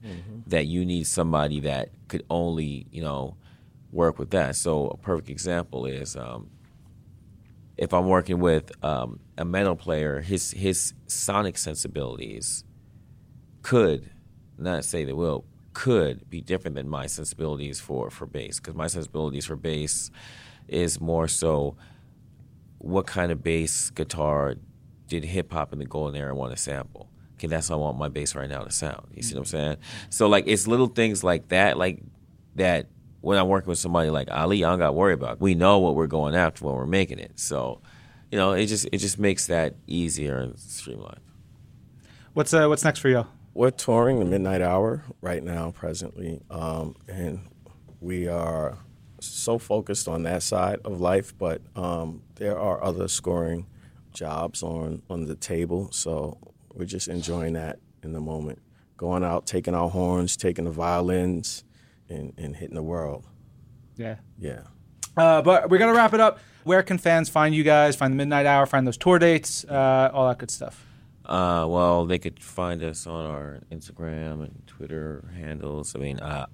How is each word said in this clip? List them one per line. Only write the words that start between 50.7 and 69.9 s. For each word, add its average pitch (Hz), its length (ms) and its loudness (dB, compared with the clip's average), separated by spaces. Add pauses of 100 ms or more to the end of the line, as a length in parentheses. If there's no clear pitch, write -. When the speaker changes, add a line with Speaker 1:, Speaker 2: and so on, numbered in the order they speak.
Speaker 1:
of 98 160 -8
life, 95 360 0
but, 85 240 -4 (140)
um, 85 460 -6 (140)
there 101 220 -4
are 95 260 -2
other 90 240 -2
scoring 85 600 -4 (460)
jobs 80 500 -6
on, 80 460 -6
on 85 160 -6
the 78 100 -8
table, 87 560 -4
so 76 460 -6 (360)
we're 90 120 -8
just 90 240 -8
enjoying 85 440 -4
that 80 240 -6 (240)
in 80 120 -10
the 78 80 -6
moment. 78 380 -8 (380)
Going 90 260 -2
out, 87 220 -2
taking 87 300 -2
our 85 140 2
horns, 90 480 0
taking 87 280 -2
the 85 60 -4
violins, 87 920 0 (460)
and, 73 280 -10
and 73 180 -10
hitting 76 200 -12
the 82 80 -8
world. 78 420 -6 (720)
Speaker 3:
Yeah. 110 180 -8 (240)
Speaker 1:
Yeah. 67 220 -10 (560)
Speaker 3:
Uh, 160 240 8
but 170 280 6
we're 185 80 8
gonna 226 160 6
wrap 226 200 8
it 220 80 6
up. 214 180 6 (240)
Where 185 180 6
can 185 160 0
fans 165 320 4
find 156 240 4
you 151 100 4
guys, 147 340 8
find 131 160 2
the 135 40 2
Midnight 143 280 2
Hour, 139 200 6
find 131 220 2
those 117 100 -2
tour 180 220 6
dates, 165 460 4
uh, 135 480 4